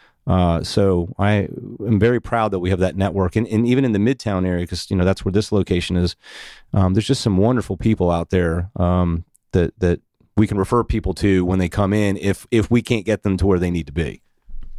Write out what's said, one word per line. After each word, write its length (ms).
Uh, 380
so 560
I 300
am 140
very 220
proud 300
that 80
we 100
have 100
that 160
network. 400
And, 120
and 200
even 160
in 80
the 80
Midtown 480
area, 180
'cause, 240
you 60
know, 80
that's 220
where 80
this 180
location 460
is, 180
um, 220
there's 140
just 140
some 140
wonderful 400
people 360
out 180
there, 480
um, 480
that, 280
that 200
we 100
can 100
refer 280
people 300
to 280
when 160
they 80
come 240
in 260
if, 320
if 220
we 100
can't 240
get 180
them 140
to 80
where 140
they 100
need 160
to 80
be. 280